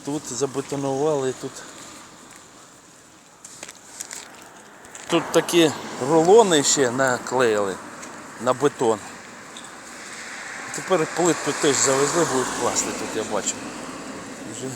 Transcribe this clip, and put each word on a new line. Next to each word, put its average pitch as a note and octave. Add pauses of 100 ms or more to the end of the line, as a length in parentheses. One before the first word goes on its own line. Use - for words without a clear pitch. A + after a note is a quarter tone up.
Тут C#3+ (100)
забетонували, C#3
тут. C3+ (3500)
Тут E3 (100)
такі E3 (360)
рулони E3
ще C3
наклеїли A#2+ (640)
на B2
бетон. B2 (1800)
Тепер D#3+
плитку D3+
теж C#3
завезли, C#3+
будуть C3 (120)
класти A2 (100)
тут, A2
я G#2+
бачу. G2 (1000)
Вже. C3